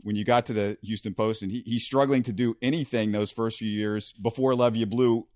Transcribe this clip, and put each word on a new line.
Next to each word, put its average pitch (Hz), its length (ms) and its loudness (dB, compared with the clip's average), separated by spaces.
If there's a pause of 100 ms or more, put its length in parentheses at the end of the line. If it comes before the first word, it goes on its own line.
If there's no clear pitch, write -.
when 104 140 -4
you 104 80 -2
got 120 220 4
to 127 60 -6
the 104 300 0
Houston 104 320 -8
Post, 110 280 -2
and 98 100 -6
he, 117 120 -8
he's 117 200 -4
struggling 135 400 2
to 123 80 -4
do 117 300 0
anything 123 500 0
those 104 180 -2
first 113 280 -4
few 110 100 -4
years 107 460 -2
before 131 400 0
Love 120 220 4
Ya 113 100 0
Blue. 117 500 2